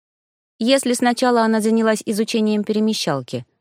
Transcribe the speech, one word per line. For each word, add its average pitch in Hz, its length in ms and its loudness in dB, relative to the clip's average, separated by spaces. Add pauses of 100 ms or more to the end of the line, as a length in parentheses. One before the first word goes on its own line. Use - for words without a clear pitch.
(580)
Если 254 360 0
сначала 240 480 2
она 220 180 2
занялась 220 440 2
изучением 214 600 -2
перемещалки, 196 800 -2 (140)